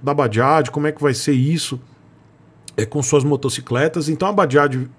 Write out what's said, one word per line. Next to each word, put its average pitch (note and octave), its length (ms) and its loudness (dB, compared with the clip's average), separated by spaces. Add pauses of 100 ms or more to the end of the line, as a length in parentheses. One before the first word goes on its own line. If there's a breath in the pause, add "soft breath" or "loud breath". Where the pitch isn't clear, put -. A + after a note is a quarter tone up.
da C#3+ 140 -2
Bajaj, C3 560 2
como D3 160 -2
é D#3 40 -2
que D3+ 80 -12
vai C#3+ 140 2
ser C#3 200 0
isso, C3+ 460 0 (960)
é, A2 120 -2
com C#3 160 -4
suas C#3 200 2
motocicletas. C#3 840 -2
Então F3 180 -2
a G#3 60 -2
Bajaj C#3+ 640 2